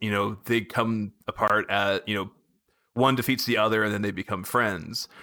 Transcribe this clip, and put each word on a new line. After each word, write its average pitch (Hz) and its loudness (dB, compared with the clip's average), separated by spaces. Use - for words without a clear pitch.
you 107 -4
know, 101 0
they 117 2
come 110 -2
apart 104 2
at, 98 0
you 104 0
know, 98 -4
one 131 4
defeats 127 0
the 117 2
other 110 4
and 104 0
then 101 -2
they 104 0
become 95 -6
friends, 107 -2